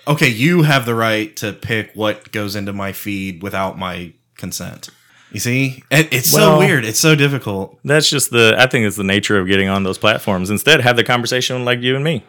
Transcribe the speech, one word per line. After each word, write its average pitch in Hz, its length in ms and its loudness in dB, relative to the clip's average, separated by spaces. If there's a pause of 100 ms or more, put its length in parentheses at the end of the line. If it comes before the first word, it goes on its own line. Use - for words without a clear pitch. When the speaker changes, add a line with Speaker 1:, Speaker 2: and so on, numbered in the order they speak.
Speaker 1:
"Okay, 147 220 2
you 147 340 2
have 139 240 2
the 117 80 -2
right 110 420 0
to 104 160 -6
pick 107 420 -6
what 107 360 -4
goes 104 240 -6
into 101 180 -8
my 98 200 -8
feed 95 500 -8
without 95 360 -6
my 87 340 -10 (240)
consent." - 540 -12 (420)
You 104 80 -8
see? 127 500 -2
It, 156 220 4
it's 127 180 0
so 147 80 4
Speaker 2:
Well, 156 220 6
Speaker 1:
weird. 151 240 4
It's 110 160 -4
so 156 160 6
difficult. 131 680 -2
Speaker 2:
that's 143 240 2
just 143 220 -2
the, 113 260 4
I 127 100 6
think 127 200 0
it's 95 80 -2
the 101 80 -6
nature 101 340 0
of 92 120 0
getting 98 200 2
on 98 140 -2
those 95 160 -4
platforms. 98 500 0
Instead, 135 340 2
have 123 120 4
the 117 80 2
conversation 123 600 -2
like 123 180 -2
you 127 140 0
and 139 80 -4
me, 151 240 -4